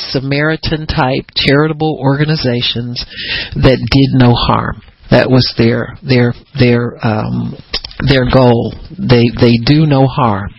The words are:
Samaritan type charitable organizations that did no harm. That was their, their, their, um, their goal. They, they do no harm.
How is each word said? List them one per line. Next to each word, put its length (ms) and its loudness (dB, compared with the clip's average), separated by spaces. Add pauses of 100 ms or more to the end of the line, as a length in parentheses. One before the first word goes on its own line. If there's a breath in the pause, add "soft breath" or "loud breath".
(120)
Samaritan 760 -2
type 400 -2 (100)
charitable 640 0
organizations 1040 -2 (500 loud breath)
that 360 2
did 280 2
no 160 6
harm. 480 -2 (280)
That 200 2
was 260 2
their, 460 0
their, 320 2 (240)
their, 480 0
um, 500 -4 (440)
their 300 0
goal. 440 2 (240)
They, 320 2
they 340 2
do 220 4
no 200 2
harm. 520 -2